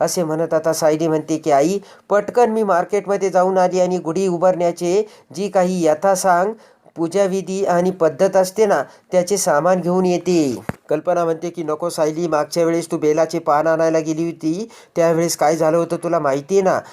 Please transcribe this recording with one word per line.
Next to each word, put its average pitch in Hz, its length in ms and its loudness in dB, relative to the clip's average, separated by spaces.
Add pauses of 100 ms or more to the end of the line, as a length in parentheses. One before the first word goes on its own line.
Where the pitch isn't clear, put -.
असे 170 240 -2
म्हणत 160 300 -2
आता 160 200 0
सायली 156 340 0
म्हणते 156 300 -2
की, 156 120 -4
"आई, 156 280 2 (320)
पटकन 208 400 2
मी 220 140 0
मार्केटमध्ये 190 680 0
जाऊन 185 280 2
आली 180 220 2
आणि 180 180 0
गुढी 165 300 -2
उभारण्याचे 175 760 0 (320)
जी 196 140 -6
काही 185 360 0
यथासांग 185 680 2 (440)
पूजाविधी 190 680 -2
आणि 180 260 2
पद्धत 185 440 0
असते 185 300 2
ना, 165 160 2 (300)
त्याचे 180 240 0
सामान 180 440 2
घेऊन 180 260 0
येते." 170 500 0 (320)
कल्पना 170 360 -2
म्हणते 165 260 -4
की, 170 120 -10
"नको 151 280 -4
सायली, 156 380 -2
मागच्या 156 360 0
वेळेस 165 260 -2
तू 170 80 -4
बेलाचे 156 420 0
पान 156 260 0
आणायला 160 320 2
गेली 160 260 -4
होती, 165 440 -6 (280)
त्यावेळेस 165 400 0
काय 156 200 2
झालं 160 200 2
होतं 170 260 -2
तुला 170 160 0
माहिती 143 360 -2
आहे 196 80 4
ना?" 165 160 2 (140)